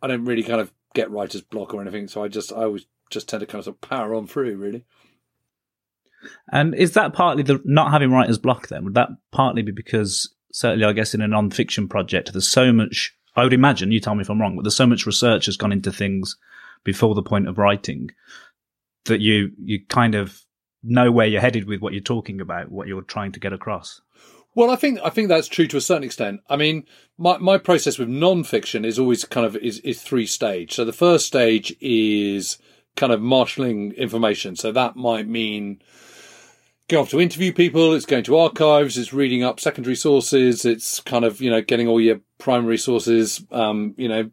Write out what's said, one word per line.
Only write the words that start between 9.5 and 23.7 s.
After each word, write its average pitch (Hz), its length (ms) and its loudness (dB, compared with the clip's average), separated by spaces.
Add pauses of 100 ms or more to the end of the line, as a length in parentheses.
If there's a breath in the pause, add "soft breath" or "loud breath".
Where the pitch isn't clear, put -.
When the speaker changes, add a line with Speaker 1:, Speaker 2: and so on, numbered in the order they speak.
Speaker 2:
be 104 100 -4
because, 104 600 -4 (160)
certainly, 110 360 0
I 104 60 4
guess, 107 200 -2
in 110 80 -2
a 107 80 -2
non-fiction 107 600 0
project, - 440 -4
there's 92 160 -4
so 127 240 6
much, - 420 0 (220)
I 123 80 4
would 127 80 4
imagine, 127 400 4
you 110 80 2
tell 107 140 -4
me 104 80 -2
if 92 80 -8
I'm 107 100 0
wrong, 95 160 -2
but 85 60 -6
there's 104 120 0
so 131 120 4
much 120 180 2
research 110 420 2
has 98 120 -4
gone 104 140 0
into 98 200 -2
things 98 440 -4 (480 loud breath)
before 104 300 2
the 101 80 -2
point 101 260 -2
of 92 100 -6
writing 101 520 0 (960 loud breath)
that 110 160 0
you, 104 300 2 (120)
you 98 240 -6
kind 117 280 2
of 98 260 -6 (420)
know 120 300 4
where 117 140 4
you're 104 160 0
headed 117 240 0
with 104 140 -6
what 101 120 -6
you're 101 80 -6
talking 101 400 -6
about, 87 300 -10
what 95 180 -12
you're 95 140 -8
trying 98 300 -8
to - 80 -16
get 98 120 -6
across? 95 480 -10 (540 soft breath)